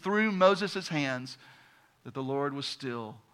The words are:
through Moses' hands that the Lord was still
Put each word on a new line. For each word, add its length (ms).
through 300
Moses' 560
hands 500
that 120
the 80
Lord 300
was 140
still 500